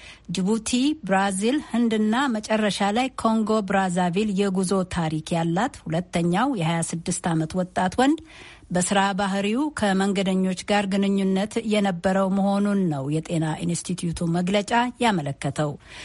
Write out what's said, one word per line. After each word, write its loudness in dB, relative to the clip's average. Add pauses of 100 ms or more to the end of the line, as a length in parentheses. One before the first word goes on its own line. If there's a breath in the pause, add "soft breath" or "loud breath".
(300 loud breath)
ጅቡቲ፣ 0 (320)
ብራዚል፣ 0
ህንድና 2 (160)
መጨረሻ 0 (120)
ላይ 0 (100)
ኮንጎ 2 (120)
ብራዛቪል 0
የጉዞ 2 (160)
ታሪክ -2
ያላት፣ 0
ሁለተኛው 0
የሃያ 0
ስድስት -6
ዓመት 0
ወጣት -2
ወንድ 4 (520 loud breath)
በስራ 0 (140)
ባህሪው 0 (120)
ከመንገደኞች 0
ጋር 2
ግንኙነት 0 (160)
የነበረው 2
መሆኑን 2 (100)
ነው -2
የጤና -2 (160)
ኢንስቲትዩቱ -4
መግለጫ 0 (280)
ያመለከተው። -2 (340 loud breath)